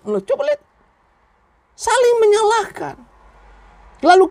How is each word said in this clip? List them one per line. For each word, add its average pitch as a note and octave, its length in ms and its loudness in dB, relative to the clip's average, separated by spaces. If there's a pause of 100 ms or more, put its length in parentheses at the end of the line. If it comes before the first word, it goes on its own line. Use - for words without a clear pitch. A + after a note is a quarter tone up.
Loh, G#3 160 -4
coba - 240 -6
lihat. - 160 -4 (1120)
Saling A#4+ 480 0
menyalahkan. G#4 720 -2 (1040)
Lalu F#4 320 4